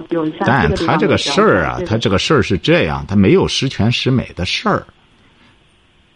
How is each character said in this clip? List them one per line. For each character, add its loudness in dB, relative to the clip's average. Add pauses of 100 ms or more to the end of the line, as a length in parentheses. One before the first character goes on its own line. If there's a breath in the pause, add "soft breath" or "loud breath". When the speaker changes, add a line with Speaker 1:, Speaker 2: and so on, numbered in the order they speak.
(100)
Speaker 1:
有 -2
像 -14
这 0
个 0
地 -4
方 -2
Speaker 2:
但 -
他 0
这 0
个 2
事 -2
儿 4
啊， -4
Speaker 1:
比 -6
较 -8
Speaker 2:
他 0
这 -2
个 2
事 0
儿 4
是 -2
这 2
样， -4
他 -2
没 6
有 4
十 -4
全 0
十 -2
美 -2
的 -6
事 -4
儿， -2 (1300 soft breath)